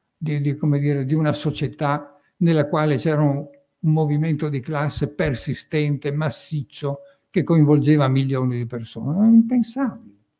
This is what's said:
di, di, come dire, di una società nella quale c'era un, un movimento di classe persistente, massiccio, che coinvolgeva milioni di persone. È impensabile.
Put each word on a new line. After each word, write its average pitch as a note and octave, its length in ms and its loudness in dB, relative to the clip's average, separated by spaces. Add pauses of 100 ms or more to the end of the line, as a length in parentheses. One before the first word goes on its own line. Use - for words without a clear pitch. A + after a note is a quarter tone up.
(160)
di, D3+ 240 -4
di, C#3+ 140 -2
come D3 240 0
dire, C#3+ 260 0
di C3+ 100 -2
una D#3 180 2
società D3 840 -4 (200)
nella D#3+ 280 2
quale D3+ 300 0
c'era D3+ 240 0
un, C#3 160 2
un - 560 -6
movimento D#3 560 0
di C#3 120 -4
classe D3 480 -4
persistente, D3 1040 -4
massiccio, D3 880 -6 (280)
che F3 140 -2
coinvolgeva D3 640 4
milioni C3 480 0
di A#2+ 100 -4
persone. C#3 600 -2
È - 20 6
impensabile. A#3 840 2 (280)